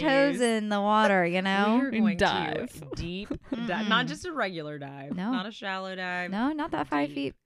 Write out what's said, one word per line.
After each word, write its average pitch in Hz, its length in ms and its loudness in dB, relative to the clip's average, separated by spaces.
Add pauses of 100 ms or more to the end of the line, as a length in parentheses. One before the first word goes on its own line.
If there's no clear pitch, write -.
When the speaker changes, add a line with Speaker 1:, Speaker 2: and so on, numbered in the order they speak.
Speaker 1:
toes 277 260 6
Speaker 2:
use?" 240 80 -2
Speaker 1:
in 220 260 2
the 202 120 0
water, 202 460 6
you 180 160 0
know? 202 360 4 (120)
Speaker 2:
We 226 80 -2
are - 20 4
going 208 160 2
Speaker 3:
Dive. 170 560 0
Speaker 2:
to - 220 -16
deep 180 340 -6
Speaker 1:
<laughs> - 220 -10
Speaker 2:
dive. 233 180 -4 (180)
Speaker 1:
Mm-mm. - 20 -2
Speaker 2:
Not 240 180 4
just 294 180 -8
a 359 80 -8
regular 165 460 -4
dive. 139 380 -10
Speaker 1:
No. 196 160 -2
Speaker 2:
Not 185 140 -2
a 233 60 -10
shallow 190 440 -8
dive. 180 340 -4
Speaker 1:
No, 240 220 0
not 311 180 -4
that 294 160 -2
five 294 220 0
Speaker 2:
Deep. 294 60 -12
Speaker 1:
feet. 277 200 -6 (120)